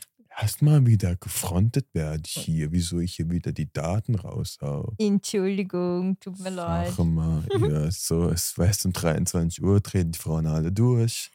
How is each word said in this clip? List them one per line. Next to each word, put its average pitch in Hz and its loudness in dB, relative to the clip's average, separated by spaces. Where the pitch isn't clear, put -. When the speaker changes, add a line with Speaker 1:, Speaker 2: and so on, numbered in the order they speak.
Speaker 1:
Erst - -2
mal 147 6
wieder 90 4
gefrontet - 0
werde 78 -2
ich - -10
hier, 80 -2
wieso 85 0
ich 85 -4
hier 82 -4
wieder 85 -2
die 73 -6
Daten 95 -2
raushau. - -6
Speaker 2:
Entschuldigung, 190 0
tut 190 -14
mir 185 -8
leid. 175 -2
Speaker 1:
Sag 180 2
mal, 80 0
Speaker 2:
<laughs> 78 2
Speaker 1:
ja, 82 0
so, 85 0
es - -2
weiß, 92 2
um 92 0
dreiundzwanzig 82 0
Uhr 98 6
treten 85 0
die - -8
Frauen 80 0
alle 80 0
durch. 117 2